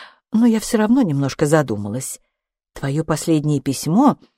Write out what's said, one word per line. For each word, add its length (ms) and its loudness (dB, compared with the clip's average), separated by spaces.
но 140 4
я 140 2
все 180 -2
равно 240 2
немножко 420 -2
задумалась. 760 -2
Твое 320 -4
последнее 560 0
письмо, 560 0